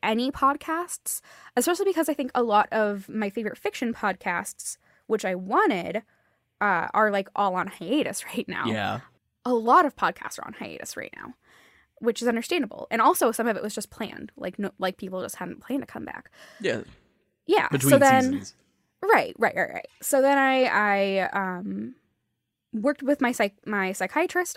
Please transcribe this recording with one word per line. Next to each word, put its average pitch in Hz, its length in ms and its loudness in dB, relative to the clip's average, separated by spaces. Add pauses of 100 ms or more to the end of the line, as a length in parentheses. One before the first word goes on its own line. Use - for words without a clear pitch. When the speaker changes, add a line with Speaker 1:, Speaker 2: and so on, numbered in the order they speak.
Speaker 1:
any 233 300 0
podcasts, 320 880 -2 (360)
especially 330 300 2
because 330 220 0
I 302 60 0
think 269 200 -6
a 247 80 2
lot 208 300 4
of 208 360 -2
my 214 220 -4
favorite 214 280 -6
fiction - 360 -4
podcasts, - 840 -6 (300)
which 220 180 -2
I 185 100 0
wanted, 208 680 0 (580)
uh, 190 340 2
are, 214 160 4
like, 196 260 -2
all 196 180 2
on 185 140 -2
hiatus 208 580 -2
<laughs> - 100 -8
right - 120 -4
now. - 180 -4
Speaker 2:
Yeah. 107 340 -2 (440)
Speaker 1:
A 247 100 0
lot 240 320 6
of 262 100 -4
podcasts - 420 -4
are - 80 -10
on - 80 -14
hiatus - 420 -12
right - 200 -12
now, - 180 -14 (640)
which 226 240 -2
is 233 60 2
understandable. 233 600 -2
And 226 120 0
also, 277 300 4
some 226 160 -2
of 208 80 0
it - 60 -8
was 208 120 -6
just - 160 -8
planned. - 460 -12
Like, - 220 -10
no, 202 200 -4
like, 185 180 -2
people 185 260 -8
just - 140 -8
hadn't 180 240 -12
planned 269 220 -4
to - 40 -12
come - 180 -12
back. - 260 -14 (300)
Speaker 2:
Yeah. 135 220 -2 (640)
Speaker 1:
Yeah, 381 180 2
so - 140 0
Speaker 2:
Between 277 220 6
Speaker 1:
then 262 220 8
Speaker 2:
seasons. 262 320 -4 (480)
Speaker 1:
Right, 330 340 2
right, - 200 0
right, 180 180 -2
right. - 120 -10 (140)
So 269 220 2
then 277 160 6
I, 262 260 4 (600)
I, - 60 -2
um, 196 640 -6 (760)
worked 254 300 0
with 277 180 2
my 247 120 2
psych-, 208 340 -2
my 196 240 -2
psychiatrist. 339 680 -2